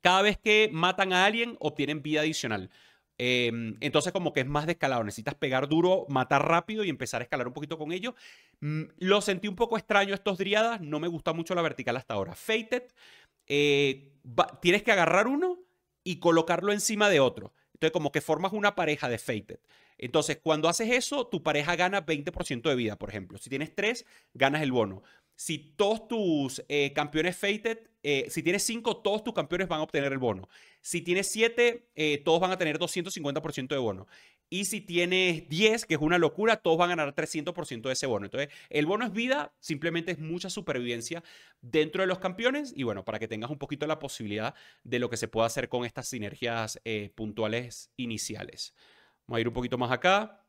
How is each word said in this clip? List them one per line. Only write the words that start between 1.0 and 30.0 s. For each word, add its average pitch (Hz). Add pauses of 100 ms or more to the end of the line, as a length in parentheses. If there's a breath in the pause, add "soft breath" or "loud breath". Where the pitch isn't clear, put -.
a 185
alguien, 233
obtienen 147
vida 151
adicional. 113 (480 soft breath)
Em, 117
entonces, 147
como 180
que 135
es 123
más 147
de 170
escalado. 127
Necesitas 107
pegar 131
duro, 175
matar 139
rápido 175
y 185
empezar 127
a -
escalar 123
un 127
poquito 151
con 151
ello. 190 (440 loud breath)
Mm, 151 (140)
lo 196
sentí 202
un 208
poco 226
extraño 196
estos 196
Driadas. 208
No 151
me 170
gusta 165
mucho 165
la 175
vertical 127
hasta -
ahora. 95
Fated, 233 (640 loud breath)
eh, 143 (140)
va, 131
tienes 190
que 240
agarrar 185
uno 359 (440)
y 180
colocarlo 170
encima 208
de 170
otro. 117 (200)
Entonces, 160
como 151
que 147
formas 175
una 202
pareja 151
de 113
Fated. - (380 soft breath)
Entonces, 147
cuando 156
haces 220
eso, 254
tu -
pareja 151
gana 185
veinte 147
por -
ciento 127
de 135
vida, 110
por 98
ejemplo. 95
Si -
tienes 139
tres, 220 (280 soft breath)
ganas 135
el 139
bono. 101 (320 soft breath)
Si 151
todos 220
tus, 165
eh, 143
campeones 156
Fated, 214 (240)
eh, 139
si 160
tienes 180
cinco, 233
todos 208
tus 233
campeones 175
van 156
a -
obtener 139